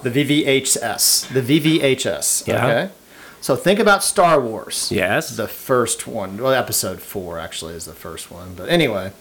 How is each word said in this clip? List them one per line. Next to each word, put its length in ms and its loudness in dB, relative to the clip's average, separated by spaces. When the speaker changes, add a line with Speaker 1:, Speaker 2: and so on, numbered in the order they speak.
Speaker 1:
The 60 -2
V 120 2
V 240 2
H 300 2
S. 560 0
The 100 2
V 160 4
V 240 2
H 240 2
S. 400 -2
Speaker 2:
Yeah. 200 0
Speaker 1:
Okay. 240 2
So 160 0
think 240 2
about 240 4
Star 360 4
Wars. 520 -4
Speaker 2:
Yes. 440 0
Speaker 1:
The 120 -4
first 580 0
one. 320 -8
Well, 140 0
episode 500 -2
four 360 -8
actually 360 -10
is 100 -12
the 80 -14
first 380 -14
one. 260 -14
But 120 -10
anyway, 520 0